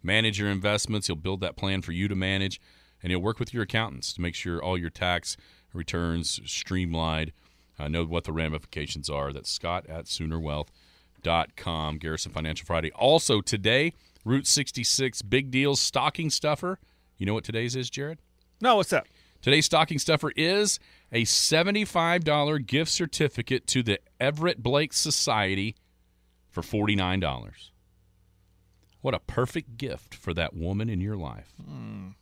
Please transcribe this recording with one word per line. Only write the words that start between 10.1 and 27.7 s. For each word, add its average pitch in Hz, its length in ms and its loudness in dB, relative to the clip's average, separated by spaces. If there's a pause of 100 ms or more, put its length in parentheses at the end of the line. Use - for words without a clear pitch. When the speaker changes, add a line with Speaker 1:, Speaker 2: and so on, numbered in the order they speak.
Speaker 1:
dot 82 320 0
com. 78 420 -4
Garrison 78 340 -6
Financial 78 340 -4
Friday. 82 260 0
Also 123 500 6
today, 117 520 2 (300)
Route 135 220 0
sixty-six 131 760 2
Big 131 260 2
Deals 135 320 4
Stocking 151 480 0
Stuffer. 156 480 -2 (400)
You 95 80 -4
know 101 80 0
what 110 100 -2
today's 117 320 -4
is, 127 140 -4
Jared? 147 300 -8 (420)
Speaker 2:
No, 240 140 6
what's 196 160 2
that? - 160 2 (340)
Speaker 1:
Today's 147 240 4
Stocking 160 320 2
Stuffer 151 380 0
is 190 420 2 (340)
a 117 140 2
seventy-five 175 1000 2
dollar 151 360 4
gift 139 320 0
certificate 139 760 0
to 127 140 2
the 107 180 2 (200)
Everett 151 420 0
Blake 139 320 2
Society 107 840 2 (760)
for 85 100 -6
forty-nine 98 580 2
dollars. 65 520 -6 (1300)